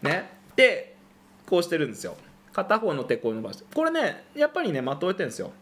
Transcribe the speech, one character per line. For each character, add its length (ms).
ね。 280
で、 420
こ 120
う 40
し 40
て 100
る 120
ん 20
で 60
す 80
よ。 120
片 260
方 160
の 100
手 120
こ 140
う 40
伸 80
ば 100
し 40
て。 80
こ 100
れ 60
ね、 340
や 140
っ 40
ぱ 100
り 100
ね、 80
的 80
を 80
得 180
て 100
ん 20
で 60
す 60
よ。 240